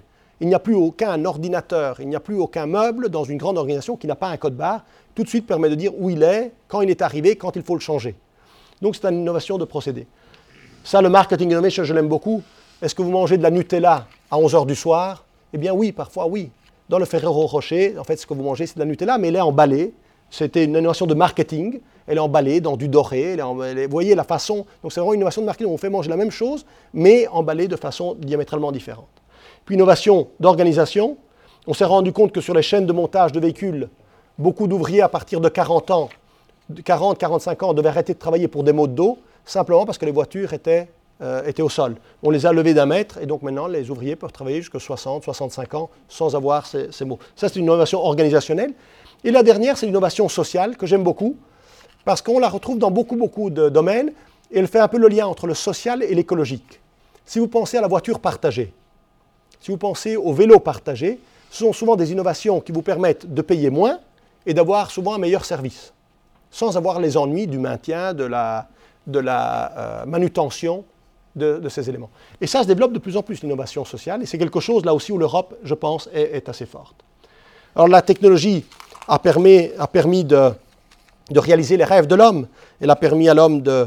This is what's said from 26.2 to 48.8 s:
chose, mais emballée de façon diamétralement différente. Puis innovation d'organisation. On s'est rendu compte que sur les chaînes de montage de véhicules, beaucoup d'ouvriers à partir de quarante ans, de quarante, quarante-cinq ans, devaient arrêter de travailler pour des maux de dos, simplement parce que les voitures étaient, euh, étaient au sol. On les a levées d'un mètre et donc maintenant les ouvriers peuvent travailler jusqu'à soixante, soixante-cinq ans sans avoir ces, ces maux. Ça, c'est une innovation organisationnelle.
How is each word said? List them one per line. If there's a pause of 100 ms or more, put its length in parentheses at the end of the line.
chose, (300)
mais
emballée
de
façon
diamétralement
différente. (560)
Puis
innovation (120)
d'organisation. (480)
On
s'est
rendu
compte
que
sur
les
chaînes
de
montage
de
véhicules, (500)
beaucoup
d'ouvriers
à
partir
de
quarante
ans, (640)
de
quarante,
quarante-cinq
ans,
devaient
arrêter
de
travailler
pour
des
maux
de
dos, (260)
simplement
parce
que
les
voitures
étaient, (320)
euh,
étaient
au
sol. (280)
On
les
a
levées
d'un
mètre
et
donc
maintenant
les
ouvriers
peuvent
travailler
jusqu'à
soixante,
soixante-cinq
ans (180)
sans
avoir
ces,
ces
maux. (180)
Ça,
c'est
une
innovation
organisationnelle. (500)